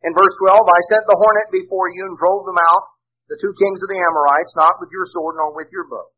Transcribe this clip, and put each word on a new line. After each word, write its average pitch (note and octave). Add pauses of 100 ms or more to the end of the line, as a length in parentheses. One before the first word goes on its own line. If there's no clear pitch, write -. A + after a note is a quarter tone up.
In E3
verse F#3
twelve, F#3+
"I F3 (120)
sent G#3+
the G3+
hornet G#3+
before F#3+
you F3+
and F#3
drove F#3
them F#3
out, E3+ (480)
the -
two G#3
kings G3
of F#3+
the F#3+
Amorites, D#3
not E3+
with E3+
your F#3
sword D#3+
nor D3+
with D#3
your F3
bow." A2